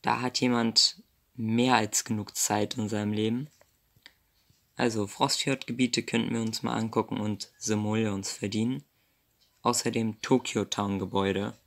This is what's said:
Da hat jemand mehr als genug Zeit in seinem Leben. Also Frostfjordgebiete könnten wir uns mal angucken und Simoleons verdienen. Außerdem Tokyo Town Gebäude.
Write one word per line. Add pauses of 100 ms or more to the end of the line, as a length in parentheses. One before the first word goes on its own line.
Da
hat
jemand (320)
mehr
als
genug
Zeit
in
seinem
Leben. (1300)
Also
Frostfjordgebiete
könnten
wir
uns
mal
angucken
und
Simoleons
verdienen. (800)
Außerdem
Tokyo
Town
Gebäude.